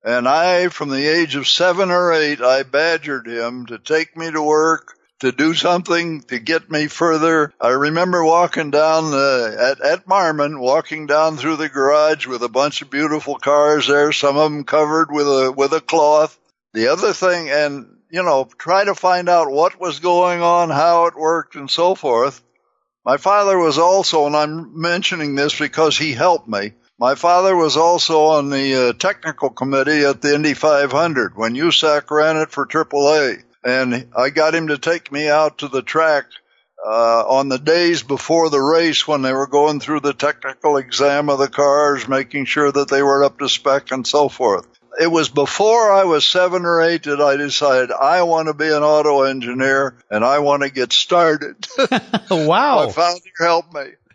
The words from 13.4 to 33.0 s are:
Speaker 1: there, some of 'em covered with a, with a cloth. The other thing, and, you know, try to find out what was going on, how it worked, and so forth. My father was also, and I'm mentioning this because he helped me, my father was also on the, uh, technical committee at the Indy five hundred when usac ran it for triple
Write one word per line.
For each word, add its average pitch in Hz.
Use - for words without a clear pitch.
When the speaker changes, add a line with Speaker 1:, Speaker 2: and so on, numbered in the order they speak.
Speaker 1:
there, 147
some 143
of 156
'em 147
covered 156
with 147
a, 135
with 139
a 160
cloth. 151
The 110
other 180
thing, 175
and, 139
you 170
know, 135
try 190
to 202
find 180
out 165
what 160
was 160
going 175
on, 170
how 170
it 165
worked, 156
and 139
so 175
forth. 131
My 131
father 196
was 156
also, 165
and 147
I'm 151
mentioning 170
this 143
because 151
he 160
helped 160
me, 104
my 127
father 180
was 156
also 165
on 147
the, 135
uh, 117
technical 151
committee 139
at 139
the 147
Indy 151
five 143
hundred 139
when 113
usac 151
ran 156
it 156
for 143
triple 143